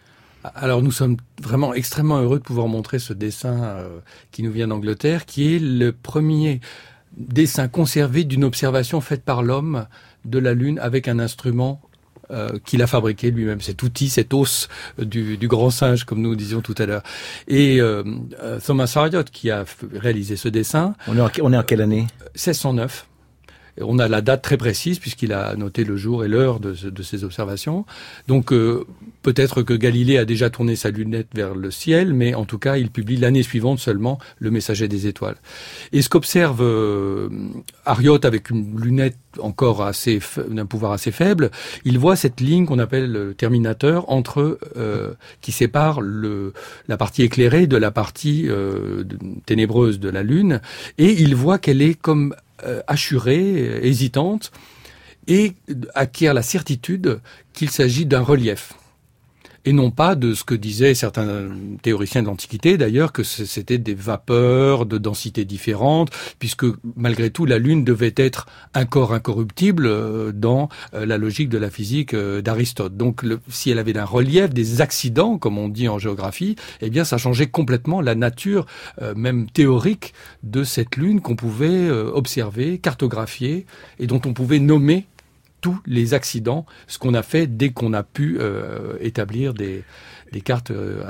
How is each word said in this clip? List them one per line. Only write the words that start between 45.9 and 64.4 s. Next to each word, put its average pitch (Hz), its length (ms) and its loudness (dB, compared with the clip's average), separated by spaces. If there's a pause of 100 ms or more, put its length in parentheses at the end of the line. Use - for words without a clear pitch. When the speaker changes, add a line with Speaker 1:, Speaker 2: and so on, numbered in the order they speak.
Speaker 1:
le, 104 540 -4 (340)
la 113 80 -2
partie 107 280 0
éclairée 127 440 6
de 127 80 4
la 107 160 4
partie, 147 560 -2
euh, 98 560 -4
de, 98 140 -10 (280)
ténébreuse 110 540 4
de 98 80 -6
la 95 160 -2
Lune, 151 380 2 (360)
et 175 140 8
il 156 240 6
voit 151 220 4
qu'elle 139 240 2
est 160 140 4
comme, 147 380 0 (320)
euh, 123 220 -6
hachurée, 143 960 0
hésitante, 135 680 0 (720)
et 196 280 4 (380)
acquiert 139 400 2
la 123 80 2
certitude 147 800 -2 (320)
qu'il 151 180 -2
s'agit 135 360 2
d'un 131 160 4
relief. 120 500 2 (960)
Et 139 60 4
non 135 160 6
pas 160 240 4
de 120 220 2
ce - 80 -8
que - 100 -4
disaient 107 400 2
certains 104 560 -2 (320)
théoriciens 107 400 0
de 104 60 0
l'Antiquité, 113 500 0
d'ailleurs, 139 340 2
que - 120 -4
c-, 101 240 -8
c'était 123 320 -2
des 107 160 -4
vapeurs 123 880 2